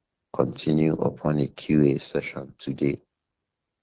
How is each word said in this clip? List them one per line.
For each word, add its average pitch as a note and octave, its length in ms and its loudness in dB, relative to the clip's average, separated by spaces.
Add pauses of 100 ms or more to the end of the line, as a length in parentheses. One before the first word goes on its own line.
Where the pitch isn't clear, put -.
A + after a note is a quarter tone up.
(340)
continue D#2 600 0
upon D2+ 460 -2
a C2+ 80 0
Q - 360 2
A C#2 160 4
session C#2 580 -6
today. C#2 440 -2 (800)